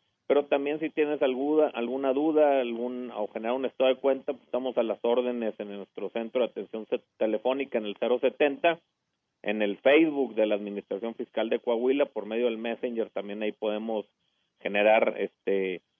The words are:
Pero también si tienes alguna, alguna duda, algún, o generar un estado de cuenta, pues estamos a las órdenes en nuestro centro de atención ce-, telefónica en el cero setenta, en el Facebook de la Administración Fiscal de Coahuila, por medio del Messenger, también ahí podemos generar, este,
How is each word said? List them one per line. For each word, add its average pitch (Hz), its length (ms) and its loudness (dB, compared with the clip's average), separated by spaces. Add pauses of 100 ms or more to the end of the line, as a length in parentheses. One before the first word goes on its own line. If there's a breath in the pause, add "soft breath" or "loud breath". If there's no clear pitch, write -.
(280)
Pero 143 180 6
también 143 340 0
si 156 100 -4
tienes 147 320 0
alguna, 143 460 2
alguna 127 460 -2
duda, 147 480 4
algún, 123 500 -6
o 107 160 -6
generar 113 260 -4
un 131 120 -2
estado 131 240 2
de 131 100 0
cuenta, 135 320 0
pues - 140 -14
estamos 123 320 -4
a 120 60 2
las 107 180 -2
órdenes 120 580 0
en 101 160 -10
nuestro 98 360 -10
centro 117 280 -4
de 113 80 2
atención 107 380 -10
ce-, - 160 -4 (160)
telefónica 127 600 -2
en 107 80 -4
el 101 140 -8
cero 120 220 0
setenta, 147 580 0 (640)
en 107 200 -4
el 101 180 0
Facebook 143 560 4
de 110 100 2
la 107 100 0
Administración 101 600 -6
Fiscal 113 340 -6
de 117 100 0
Coahuila, 127 460 0
por 104 220 -8
medio 113 180 -2
del 113 120 0
Messenger, 113 520 -6
también 101 340 -8
ahí 107 80 -2
podemos 107 540 -4 (560)
generar, 107 560 4
este, 95 640 -2 (180)